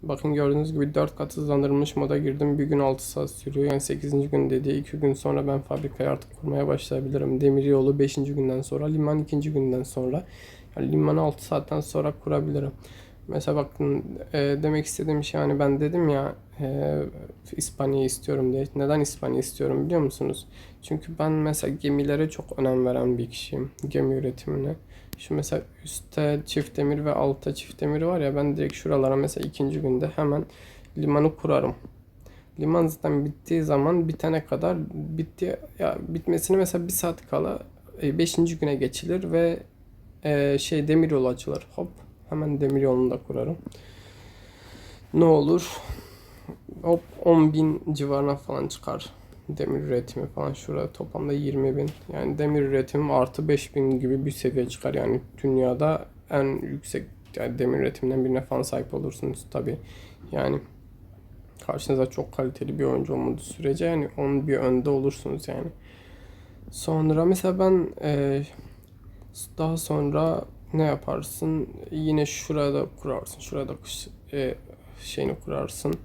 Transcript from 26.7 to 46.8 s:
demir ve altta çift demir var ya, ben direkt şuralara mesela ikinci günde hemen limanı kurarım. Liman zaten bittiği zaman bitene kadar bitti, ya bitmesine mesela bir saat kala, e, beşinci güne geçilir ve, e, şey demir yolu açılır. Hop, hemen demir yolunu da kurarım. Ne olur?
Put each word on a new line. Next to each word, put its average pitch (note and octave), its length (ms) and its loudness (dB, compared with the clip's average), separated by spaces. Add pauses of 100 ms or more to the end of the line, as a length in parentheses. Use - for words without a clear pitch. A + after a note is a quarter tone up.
demir D3 280 0
ve D3+ 80 2
altta C#3 420 0
çift - 260 -12
demir D3+ 220 0
var F3 180 2
ya, C#3+ 160 0
ben C#3+ 200 2
direkt C#3+ 180 -2
şuralara C3+ 420 2
mesela D3 300 0
ikinci D3 340 -2
günde C3+ 260 2
hemen D3+ 380 0 (540)
limanı D3+ 380 4
kurarım. C3+ 380 2 (880)
Liman D#3+ 260 4
zaten D3+ 380 0
bittiği D#3+ 380 -2
zaman D#3 460 4
bitene D#3 360 0
kadar E3 340 -2 (140)
bitti, D#3+ 640 -4 (220)
ya - 200 0 (100)
bitmesine E3 480 0
mesela F3+ 300 2
bir F#3 60 -6
saat E3+ 380 -4
kala, - 320 -2 (400)
e, C#3+ 160 0
beşinci E3+ 400 2
güne D3 160 2
geçilir E3 580 -2
ve, E3+ 300 2 (640)
e, C#3+ 340 4
şey D3 300 0
demir D#3+ 220 6
yolu C3 180 4
açılır. - 380 -4 (100)
Hop, F3+ 120 -6 (400)
hemen D3+ 320 -2
demir C#3 200 2
yolunu B2+ 300 4
da B2+ 160 -2
kurarım. C#3 300 -4 (1600)
Ne D#3+ 100 8
olur? D#3+ 520 4 (1080)